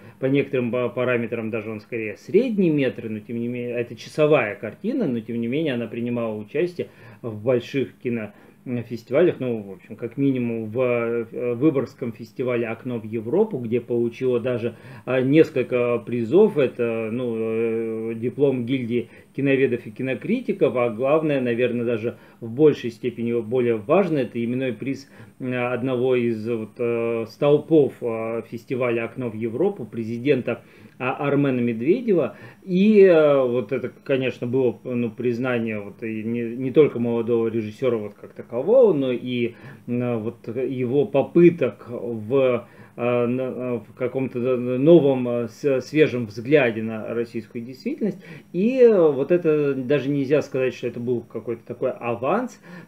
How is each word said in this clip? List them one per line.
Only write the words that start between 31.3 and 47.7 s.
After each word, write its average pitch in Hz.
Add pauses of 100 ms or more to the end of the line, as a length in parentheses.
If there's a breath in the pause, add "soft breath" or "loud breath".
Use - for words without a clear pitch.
Медведева. 143 (280 loud breath)
И, 196
э, 156
вот 123
это, 123 (100)
конечно, 131
было, 120
ну, 120
признание 117
вот 101
и 110
не, 117
не 131
только 143
молодого 117
режиссёра 113
вот 104
как -
такового, 185
но 135
и, 120 (320 loud breath)
м, 123
вот 113
его 127
попыток 139
в, 120 (300 loud breath)
э, 120
на, 123
э, 123
в -
каком-то 127 (160)
новом, 127
э, 120
с-, 131
свежем 123
взгляде 117
на 110
российскую 117
действительность. 190 (340 loud breath)